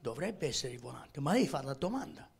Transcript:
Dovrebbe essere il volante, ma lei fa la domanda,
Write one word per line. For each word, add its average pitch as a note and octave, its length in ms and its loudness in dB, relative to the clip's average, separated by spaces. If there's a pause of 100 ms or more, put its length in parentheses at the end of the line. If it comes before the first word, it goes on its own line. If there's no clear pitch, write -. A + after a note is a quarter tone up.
Dovrebbe D#3 460 -2
essere B2 260 -2
il B2 60 -10
volante, C#3 420 -10
ma C#3+ 100 4
lei A3+ 160 8
fa C#3+ 160 0
la C3+ 100 -2
domanda, G#3+ 560 -2 (100)